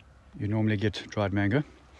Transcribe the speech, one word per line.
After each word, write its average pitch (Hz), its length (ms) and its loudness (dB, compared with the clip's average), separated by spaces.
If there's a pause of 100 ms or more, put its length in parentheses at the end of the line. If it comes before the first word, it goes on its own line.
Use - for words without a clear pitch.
(400)
you 104 80 -4
normally 110 300 2
get 101 320 -2
dried 101 220 -2
mango, 101 320 2 (360)